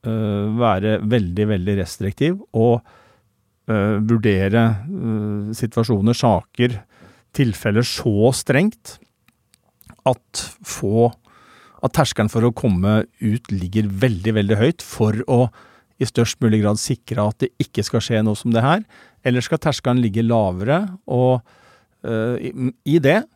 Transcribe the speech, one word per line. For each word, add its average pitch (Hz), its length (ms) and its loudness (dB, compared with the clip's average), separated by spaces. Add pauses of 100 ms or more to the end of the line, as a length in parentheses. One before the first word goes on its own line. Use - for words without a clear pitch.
eh, 107 380 -2 (120)
være 107 460 2
veldig, 107 440 0
veldig 101 340 0
restriktiv 139 580 -4 (140)
og, 117 280 2 (840)
eh, 104 320 0
vurdere, 107 640 2 (240)
eh, 107 680 -4
situasjoner, 113 640 0
saker, 117 640 0 (540)
tilfeller 117 500 0
så 113 500 0
strengt - 640 -2 (1080)
at - 580 -4
få, 113 480 0 (720)
at - 100 -2
terskelen 113 380 0
for 113 100 0
å 117 140 2
komme 104 500 2 (160)
ut 113 300 -2
ligger 98 380 -2
veldig, 101 440 0
veldig 104 240 2
høyt 143 240 0
for 107 320 -2 (140)
å 123 220 2 (500)
i 131 60 0
størst - 340 -2
mulig 110 240 2
grad 104 140 2
sikre - 500 -4
at 110 120 -4
det - 200 -2
ikke - 240 -4
skal - 160 -2
skje 110 240 0
noe 107 120 2
som 120 160 -4
det 113 120 2
her, 175 220 2 (400)
eller 123 160 0
skal - 160 -4
terskelen 127 440 0
ligge 113 240 0
lavere, 117 720 0 (100)
og, 127 340 2 (640)
eh, 113 340 -4
i, 127 340 -6 (120)
i 156 140 4
det 160 240 2 (120)